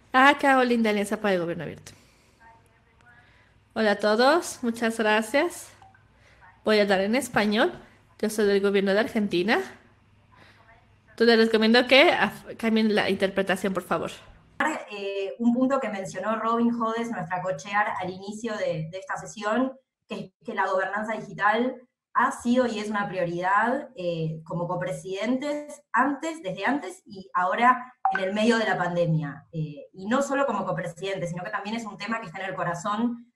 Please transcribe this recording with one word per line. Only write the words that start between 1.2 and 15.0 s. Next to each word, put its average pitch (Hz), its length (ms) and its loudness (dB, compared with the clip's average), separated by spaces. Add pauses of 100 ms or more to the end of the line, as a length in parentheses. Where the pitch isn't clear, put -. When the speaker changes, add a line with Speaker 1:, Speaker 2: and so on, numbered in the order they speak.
Speaker 1:
el 180 80 2
Gobierno 165 220 -6
Abierto. - 280 -14 (1800)
Hola 220 160 2
a 202 40 2
todos, 247 640 2
muchas 233 380 -2
gracias. 226 720 0 (920)
Voy 214 160 4
a 208 40 6
hablar 196 180 4
en 208 140 0
español. 254 580 2 (460)
Yo 214 100 -2
soy 214 160 0
del 202 160 4
gobierno 196 320 2
de 202 60 4
Argentina. 208 600 0 (1500)
Entonces 233 280 4
les 226 100 6
recomiendo 226 400 4
que 285 240 8
af-, - 460 -4
cambien 220 360 2
la 165 160 2
interpretación, 190 640 0
por 180 80 -4
favor. 170 300 -4 (800)
Speaker 2:
Eh, 196 480 -6